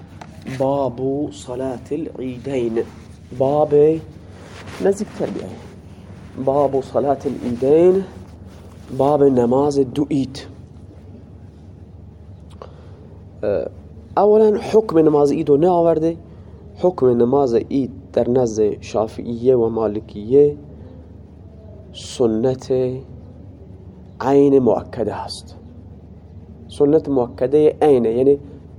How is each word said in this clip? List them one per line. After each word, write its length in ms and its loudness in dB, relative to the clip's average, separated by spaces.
باب 720 -4
صلاة 600 -10
العیدین. 880 -6
باب، 380 2
نزدیکتر 400 -2
بیای. 240 -8
باب 360 -2
صلاة 440 -4
العیدین، 800 0
باب 260 2
نماز 560 2
دو 320 -2
عید. 280 -4
اه، 240 -2
اولا 400 4
حکم 260 2
نماز 340 4
عید 180 0
رو 80 6
نآورده. 600 2
حکم 240 2
نماز 500 2
عید 360 -2
در 160 0
نزد 520 0
شافعیه 760 -2
و 140 2
مالکیه 880 0
سنت 800 -2
عین 380 4
مؤکده 540 0
هست. 480 -14
سنت 320 2
مؤکده 720 0
عینه، 280 4
یعنی 300 2